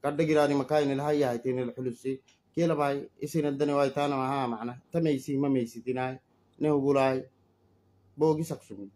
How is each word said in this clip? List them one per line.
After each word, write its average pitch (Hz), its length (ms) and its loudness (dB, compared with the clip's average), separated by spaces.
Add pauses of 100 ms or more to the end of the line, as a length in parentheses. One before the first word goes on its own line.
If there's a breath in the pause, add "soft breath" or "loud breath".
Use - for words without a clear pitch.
Kadda 147 240 0
girani 147 320 4
makaini 143 340 2
la 139 140 -2
hayya 147 240 2
haytini 127 340 -2
la 120 60 -6
hulusi. 131 480 -6 (320 soft breath)
Ke 165 160 0
la 165 80 2
bai 143 240 0 (240)
isin 151 240 -2
addani 143 240 0
wa 143 160 4
itana 143 320 0
ma 131 80 -2
ha 135 200 -2
ma'ana. 117 280 -6 (160)
Ta 170 80 -2
meisi 143 400 0
ma 143 80 0
meisi 120 340 -2
tinai. 127 380 -6 (400)
Ne 147 80 0
hubulai. 135 560 2 (960)
Bogi 156 240 2
saksumi. 101 540 -10